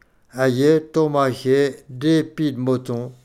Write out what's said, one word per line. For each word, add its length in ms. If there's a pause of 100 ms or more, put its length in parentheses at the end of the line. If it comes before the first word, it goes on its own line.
(320)
aïe, 500 (100)
tomahé, 840 (140)
des 340
pis 300
de 60
moton, 520 (140)